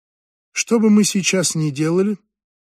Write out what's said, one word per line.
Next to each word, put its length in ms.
Что 280
бы 100
мы 160
сейчас 500
ни 140
делали, 480